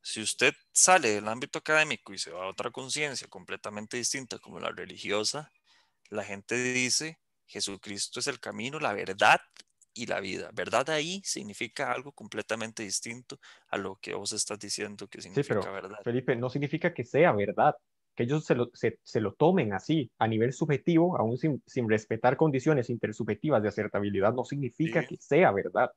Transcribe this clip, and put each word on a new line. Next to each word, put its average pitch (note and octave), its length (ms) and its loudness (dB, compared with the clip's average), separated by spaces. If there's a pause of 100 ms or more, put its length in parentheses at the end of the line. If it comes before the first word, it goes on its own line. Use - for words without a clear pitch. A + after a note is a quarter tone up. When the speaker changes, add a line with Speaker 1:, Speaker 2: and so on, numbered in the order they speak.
Speaker 1:
si - 160 -8
usted A#2+ 320 2 (200)
sale F3+ 380 6
del G#2 180 -2
ámbito C3+ 320 -6
académico D#3 520 0
y F#2+ 60 -10
se C#3 140 -8
va D#3+ 120 -8
a F#2+ 40 -4
otra A#2 240 -8
conciencia C3 560 -6
completamente G#2 680 -10
distinta B2 440 -4
como - 180 -18
la E2 140 -6
religiosa, G#2+ 800 -4 (580)
la G#2 140 -6
gente G2 320 -6
dice, B2+ 640 -2 (260)
"Jesucristo G2+ 720 -8
es B2 80 -4
el C3 140 -6
camino, A2+ 400 -8
la C3 140 -2
verdad G#2 460 4 (540)
y A#2+ 120 -8
la F#2 120 -2
vida". F#2+ 340 -6
Verdad G#2+ 380 0
ahí D#3+ 340 -4
significa A#2+ 680 -6
algo B2+ 180 -6
completamente A2 720 -8
distinto A#2 560 -8 (300)
a - 100 -4
lo G2 240 -6
que F#2+ 120 -8
vos G2+ 180 -6
estás G#2 260 -4
diciendo G#2 480 -8
que - 140 -18
Speaker 2:
Sí, - 80 -16
Speaker 1:
significa A2 320 0
Speaker 2:
pero, F#2 120 -6
Speaker 1:
verdad. G2 300 -10
Speaker 2:
Felipe, B2+ 320 0
no A#2+ 160 -2
significa D3+ 420 -2
que B2+ 120 -8
sea D#3 260 4
verdad, A2 460 2 (400)
que A#2+ 80 0
ellos D3 200 0
se - 120 2
lo, B2 180 0
se, - 300 -2
se - 160 -2
lo G#2 140 -2
tomen D3+ 380 4
así, C3 460 0
a A#2 80 2
nivel A2+ 260 2
subjetivo, E3 640 4
aún A#2 220 0
sin, D3 260 0
sin A#2+ 240 -2
respetar A2+ 480 4
condiciones C#3 540 4
intersubjetivas A2 720 0
de G#2 60 2
asertabilidad, G2+ 680 0
no B2 100 -2
significa C#3+ 580 -2
Speaker 1:
Sí. B2+ 40 -6
Speaker 2:
que - 160 -12
sea D3+ 300 6
verdad. G2 440 0